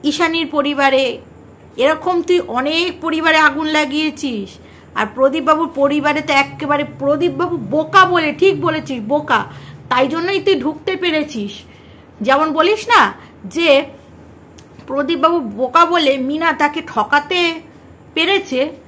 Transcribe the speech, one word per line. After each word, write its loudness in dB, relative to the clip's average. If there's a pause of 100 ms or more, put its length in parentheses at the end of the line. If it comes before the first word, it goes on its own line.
ঈশানীর -2
পরিবারে, 2 (720)
এরকম 0
তুই 2
অনেক -2 (120)
পরিবারে 0
আগুন 2
লাগিয়েছিস। -2 (460)
আর -2
প্রদীপবাবুর 2
পরিবারে 0
তো -4
একেবারে, 0 (140)
প্রদীপবাবু -2
বোকা 2
বলে, 0
ঠিক 4
বলেছিস, -4
বোকা, 0 (480)
তাই 2
জন্যই -2
তুই 2
ঢুকতে -4
পেরেছিস। -4 (680)
যেমন 2
বলিস 2
না 6 (420)
যে 0 (1160)
প্রদীপবাবু 0
বোকা 0
বলে 2
মিনা -2
তাকে -2
ঠকাতে 0 (720)
পেরেছে 0 (280)